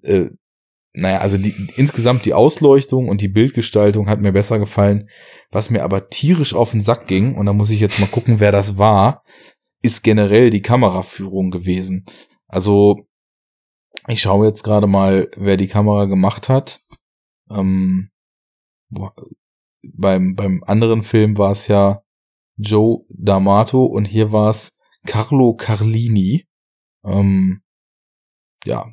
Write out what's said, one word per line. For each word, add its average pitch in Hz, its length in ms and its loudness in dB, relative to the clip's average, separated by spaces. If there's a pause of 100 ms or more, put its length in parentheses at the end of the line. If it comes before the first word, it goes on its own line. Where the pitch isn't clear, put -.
äh, 92 240 0 (640)
naja, 95 260 -2
also 101 200 0
die, 101 160 -4 (220)
insgesamt 127 480 0
die 101 100 0
Ausleuchtung 135 760 2
und 101 120 -2
die 101 80 -2
Bildgestaltung 104 800 0
hat 104 120 -2
mir 98 120 0
besser 98 260 0
gefallen. 101 500 0 (440)
Was 107 180 -4
mir 110 140 -2
aber 98 260 -4
tierisch 156 420 0
auf 113 200 0
den 110 80 -2
Sack - 260 -2
ging, 101 300 0
und 101 100 -2
da 101 60 0
muss 104 180 0
ich 107 80 0
jetzt 104 220 0
mal 95 80 0
gucken, 117 320 0
wer 104 100 4
das 98 260 0
war, 104 460 2 (600)
ist - 200 -2
generell 110 480 4
die 101 120 -2
Kameraführung 95 920 -2
gewesen. 92 520 -6 (440)
Also, 101 580 2 (1040)
ich 113 120 -4
schaue 101 280 2
jetzt 104 160 -6
gerade 104 240 0
mal, 98 480 0
wer 98 200 0
die 95 120 -2
Kamera 104 380 0
gemacht 95 420 -2
hat. - 320 -2 (680)
Ähm, 95 600 -2 (800)
wo, 98 220 -14 (720)
beim, 95 500 -2
beim 95 320 -4
anderen 110 380 0
Film 107 340 0
war 98 140 2
es - 160 -8
ja 101 340 2 (540)
Joe 107 540 0
D'Amato 101 760 0
und 107 180 -2
hier 107 280 -2
war 107 180 2
es - 260 -8 (300)
Carlo 117 480 0
Carlini. 110 920 -2 (580)
Ähm, 98 580 0 (1040)
ja, - 260 -8